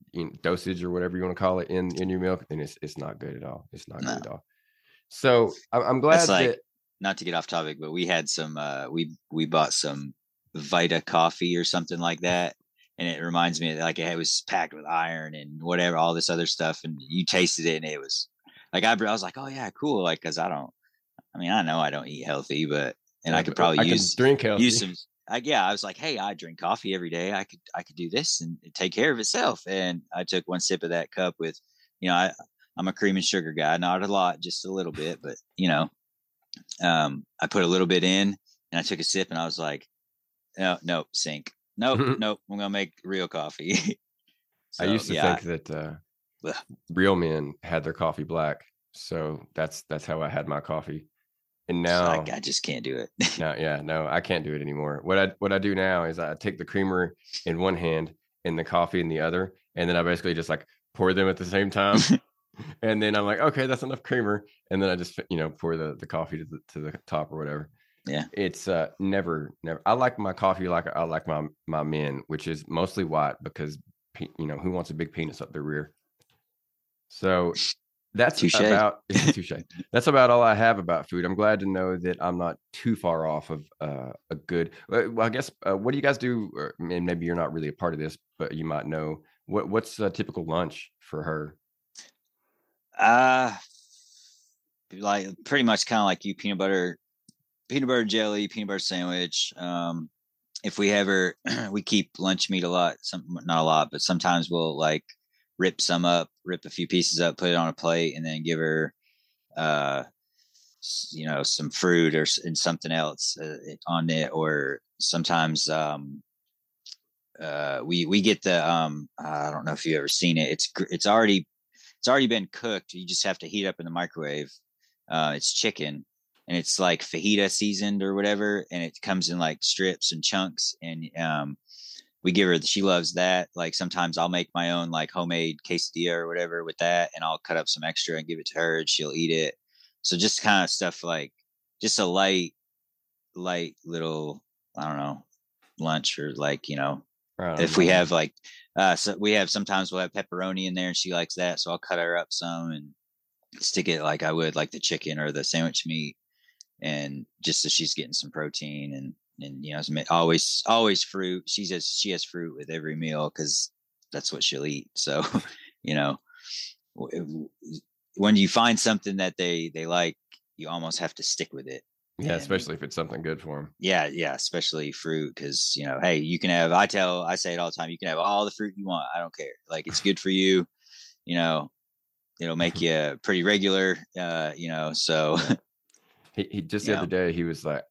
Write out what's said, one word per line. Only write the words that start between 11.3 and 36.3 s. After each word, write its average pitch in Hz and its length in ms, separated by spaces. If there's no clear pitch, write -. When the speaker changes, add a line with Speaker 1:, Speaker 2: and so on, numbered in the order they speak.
Speaker 2:
or 87 80
something 85 340
like 85 220
that. 90 360
And 85 100
it 78 120
reminds 85 400
me, 80 180
like, 82 200
it 85 180
was - 320
packed 85 240
with 76 140
iron 82 480
and 73 280
whatever, 87 360
all 85 160
this 82 160
other 85 160
stuff. 80 380
And 80 140
you 76 280
tasted 85 400
it, 80 100
and 80 80
it 76 160
was - 280
like, 95 120
I, 110 80
I 107 200
was 107 100
like, 92 140
"Oh 135 120
yeah, 135 220
cool." 139 320
Like, 80 200
'cause 82 160
I 87 100
don't, 71 220
I - 40
mean, 87 120
I 104 120
know 80 180
I 76 100
don't 69 180
eat 71 160
healthy, 73 420
but, 71 300
and 80 100
Speaker 1:
Yeah, - 20
Speaker 2:
I 82 60
could - 140
Speaker 1:
but - 0
Speaker 2:
probably 85 220
Speaker 1:
I 117 60
can - 240
Speaker 2:
use, - 80
Speaker 1:
drink 135 260
healthy. 113 120
Speaker 2:
use 117 240
some, 92 160
I, 117 160
yeah, 120 220
I - 60
was 104 120
like, 95 120
"Hey, 147 220
I 98 160
drink 82 260
coffee 95 340
every 87 160
day. 87 220
I 98 120
could, - 160
I 87 80
could 76 140
do 85 140
this 135 300
and 82 180
take 92 180
care 139 200
of 120 60
itself." 113 480
And 90 360
I 90 100
took 90 240
one 90 120
sip 92 220
of 85 80
that 85 200
cup 90 280
with, 82 200
you 90 80
know, 90 60
I, 92 180
I'm 92 100
a 92 40
cream 98 240
and 92 80
sugar 80 280
guy, 78 260
not 90 240
a 101 60
lot, 92 320
just 87 240
a 95 80
little 90 200
bit, 78 300
but, 71 140
you 92 120
know, 80 220